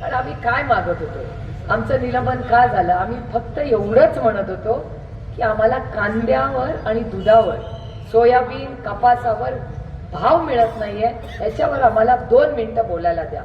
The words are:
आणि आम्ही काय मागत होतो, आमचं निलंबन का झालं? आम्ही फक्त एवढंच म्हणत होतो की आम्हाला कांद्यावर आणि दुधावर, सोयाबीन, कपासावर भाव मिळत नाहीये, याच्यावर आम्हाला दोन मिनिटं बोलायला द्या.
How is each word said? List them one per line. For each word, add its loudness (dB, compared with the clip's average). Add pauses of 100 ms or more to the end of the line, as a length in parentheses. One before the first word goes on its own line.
आणि -6
आम्ही -4
काय -2
मागत 0
होतो, -8 (540)
आमचं 0
निलंबन -2
का 6
झालं? 2
आम्ही -2 (160)
फक्त -4
एवढंच 4
म्हणत 0
होतो -4 (440)
की -6
आम्हाला 2
कांद्यावर -2
आणि 0
दुधावर, 4 (560)
सोयाबीन, 2
कपासावर 0 (640)
भाव 4
मिळत 0
नाहीये, -2 (320)
याच्यावर -2
आम्हाला 6
दोन 4
मिनिटं -2
बोलायला -2
द्या. -8